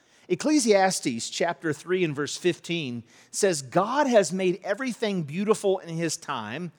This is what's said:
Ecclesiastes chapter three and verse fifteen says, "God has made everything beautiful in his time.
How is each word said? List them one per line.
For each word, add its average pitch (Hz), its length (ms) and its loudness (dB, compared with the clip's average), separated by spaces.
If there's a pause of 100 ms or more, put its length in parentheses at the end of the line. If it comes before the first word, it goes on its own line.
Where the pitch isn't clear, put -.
(280)
Ecclesiastes 190 1040 2
chapter 165 420 -2
three 175 320 -2
and 151 100 0
verse 143 220 -4
fifteen 156 640 -4 (300)
says, 165 300 0
"God 214 440 2
has 214 260 6
made 190 300 0
everything 202 600 -2
beautiful 190 540 0
in 165 180 -10
his 165 200 -2
time. 135 640 -8